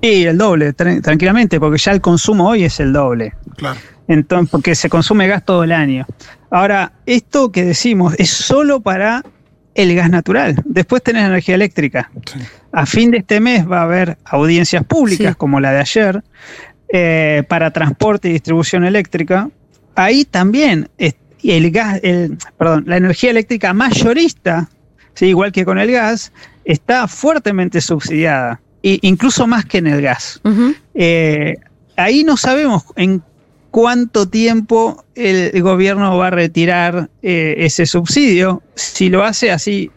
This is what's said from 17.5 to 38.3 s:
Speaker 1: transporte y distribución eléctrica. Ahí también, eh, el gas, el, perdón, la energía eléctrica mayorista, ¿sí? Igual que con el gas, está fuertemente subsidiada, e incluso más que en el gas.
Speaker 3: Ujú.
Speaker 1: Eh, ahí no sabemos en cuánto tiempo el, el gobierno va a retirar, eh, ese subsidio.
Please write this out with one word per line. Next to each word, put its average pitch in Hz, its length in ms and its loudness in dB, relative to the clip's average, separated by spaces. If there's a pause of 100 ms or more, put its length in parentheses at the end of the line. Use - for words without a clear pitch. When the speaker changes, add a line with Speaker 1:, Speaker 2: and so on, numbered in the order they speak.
Speaker 1:
transporte 190 560 -2
y 170 40 0
distribución 165 520 0
eléctrica. 190 680 -2 (460)
Ahí 233 280 2
también, 202 640 0 (100)
eh, 165 160 -2 (280)
el 170 300 2
gas, 208 320 -2
el, 175 340 -2 (200)
perdón, 160 280 0
la 175 100 -2
energía 185 340 0
eléctrica 220 440 -2
mayorista, 226 960 0 (460)
¿sí? 180 120 2
Igual 190 260 2
que 185 120 -2
con 185 140 -2
el 214 120 0
gas, 233 420 -2 (320)
está 233 440 0
fuertemente 202 720 -2
subsidiada, 147 800 -2 (220)
e 190 200 2
incluso 233 460 2
más 233 160 0
que - 140 -2
en 165 100 0
el 147 120 0
gas. - 440 -4
Speaker 3:
Ujú. 240 300 2 (200)
Speaker 1:
Eh, 160 600 0 (400)
ahí 226 280 2
no 311 120 -2
sabemos 262 480 -2 (120)
en 185 260 -2 (500)
cuánto 233 560 0
tiempo 226 760 0 (100)
el, 190 400 0
el 180 80 0
gobierno 190 540 0
va 185 120 0
a - 20 -2
retirar, 175 800 0 (120)
eh, 165 360 -2
ese 165 260 0
subsidio. 180 800 0 (120)